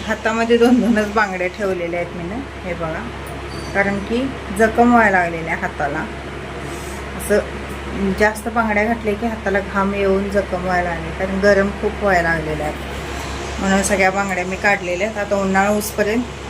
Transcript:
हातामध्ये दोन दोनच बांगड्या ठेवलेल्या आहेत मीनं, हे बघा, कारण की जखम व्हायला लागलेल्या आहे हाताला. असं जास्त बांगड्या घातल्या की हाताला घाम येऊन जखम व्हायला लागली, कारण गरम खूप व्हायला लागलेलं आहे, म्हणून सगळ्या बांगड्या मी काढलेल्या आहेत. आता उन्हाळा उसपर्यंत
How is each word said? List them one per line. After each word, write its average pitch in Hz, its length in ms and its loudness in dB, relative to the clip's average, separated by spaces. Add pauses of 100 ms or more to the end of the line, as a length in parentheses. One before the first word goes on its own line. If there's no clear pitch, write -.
हातामध्ये 226 500 2
दोन 240 240 6
दोनच 208 320 2
बांगड्या 185 340 0
ठेवलेल्या 175 520 -2
आहेत 175 160 -6
मीनं, 180 240 -6 (240)
हे 180 100 -6
बघा, 165 360 -6 (640)
कारण 202 260 2
की 240 300 -2 (300)
जखम 226 320 6
व्हायला 208 280 6
लागलेल्या 165 340 -2
आहे 180 80 -4
हाताला. 156 440 -2 (1120)
असं 208 220 2 (800)
जास्त 214 280 2
बांगड्या 214 380 2
घातल्या 220 280 0
की 202 120 -4
हाताला 202 340 0
घाम 196 340 -2
येऊन 196 360 2
जखम 190 340 0
व्हायला 180 260 0
लागली, 165 220 -6
कारण 190 280 -2
गरम 202 300 4
खूप 202 220 -2 (100)
व्हायला 180 280 4
लागलेलं 156 340 -2
आहे, 151 100 -4 (840)
म्हणून 196 240 4
सगळ्या 190 280 4
बांगड्या 190 340 -2
मी 185 100 -4
काढलेल्या 185 520 0
आहेत. 214 120 -4
आता 202 160 0
उन्हाळा 196 340 2
उसपर्यंत 208 540 0 (260)